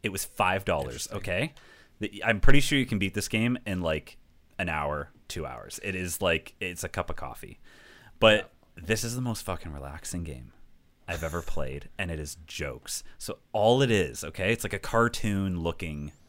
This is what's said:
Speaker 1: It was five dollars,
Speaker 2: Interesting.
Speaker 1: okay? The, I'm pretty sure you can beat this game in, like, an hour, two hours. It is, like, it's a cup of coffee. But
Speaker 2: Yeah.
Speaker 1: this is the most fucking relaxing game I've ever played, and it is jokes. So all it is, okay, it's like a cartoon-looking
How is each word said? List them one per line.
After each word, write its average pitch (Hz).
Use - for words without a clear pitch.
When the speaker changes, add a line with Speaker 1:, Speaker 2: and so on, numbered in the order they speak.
Speaker 1:
It 107
was 98
five 92
dollars, 67
Speaker 2:
Interesting. 104
Speaker 1:
okay? 101
The, 104
I'm 107
pretty 139
sure 143
you 127
can 107
beat 95
this 104
game 120
in, 92
like, 80
an 90
hour, 73
two -
hours. 64
It 95
is, 90
like, 85
it's 90
a 85
cup -
of -
coffee. -
But 107
Speaker 2:
Yeah. 87
Speaker 1:
this 110
is 120
the 127
most 117
fucking 87
relaxing 73
game 64
I've 80
ever 80
played, 69
and 90
it 80
is 76
jokes. -
So -
all 113
it 127
is, 90
okay, 92
it's 113
like 104
a 101
cartoon-looking 90